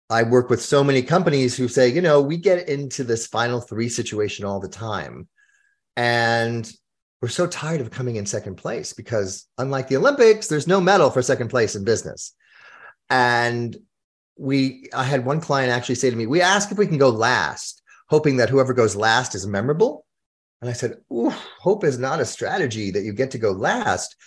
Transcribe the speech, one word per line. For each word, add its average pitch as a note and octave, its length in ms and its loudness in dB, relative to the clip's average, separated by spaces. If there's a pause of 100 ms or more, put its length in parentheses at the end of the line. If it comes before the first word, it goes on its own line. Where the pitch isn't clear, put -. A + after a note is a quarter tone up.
(120)
I A#2 120 4
work B2 260 4
with A#2+ 120 2
so C#3+ 220 2
many C3+ 180 2
companies C#3+ 560 2
who B2+ 100 0
say, B2+ 220 4
you D#3 120 0
know, D3 200 6
"We D3 160 -2
get F3 320 2
into C#3 340 -6
this A#2 240 -2
final A#2+ 340 -2
three A2+ 280 -4
situation G#2 560 -4
all G2 140 -4
the F#2 100 -10
time. F2+ 580 -10 (680)
And A#2 760 0 (500)
we're A#2+ 80 -4
so F3 180 -2
tired D#3+ 340 -6
of A2+ 100 -8
coming B2 240 -6
in G2+ 100 -6
second G2+ 300 -8
place - 380 -10
because G#2 540 -6 (100)
unlike C3 320 -4
the C3 80 2
Olympics, A3+ 500 4
there's D3+ 200 -2
no F#3+ 120 4
medal F3+ 300 6
for B2+ 120 0
second B2 280 0
place A#2 260 0
in G2 80 -8
business." - 500 -4 (760)
And A#2+ 680 2 (640)
we, C3+ 560 -2
I B2+ 100 -4
had C3 220 0
one D3+ 160 -2
client C3+ 300 0
actually B2 240 -2
say C3 160 2
to A2+ 40 -2
me, A2+ 120 -4
"We D#3+ 140 2
ask G3+ 300 2
if G3 60 -8
we G#3 100 2
can D3+ 120 -2
go C3+ 100 6
last, A2 720 -2 (260)
hoping D3+ 300 2
that A2+ 120 4
whoever B2+ 240 2
goes A2+ 220 2
last A2+ 400 2
is F#2+ 120 -8
memorable." C#3+ 580 -2 (560)
And A#2+ 80 -6
I B2 40 -4
said, A#2 240 -6 (140)
"Ooh, A#3 180 0 (300)
hope G3+ 240 0
is C3 160 0
not C3+ 220 -2
a A#2 40 0
strategy A2 680 -4
that G2 120 -2
you G#2+ 100 -6
get C3 180 -2
to C3 60 -8
go A2 140 0
last. B2+ 640 -2 (120)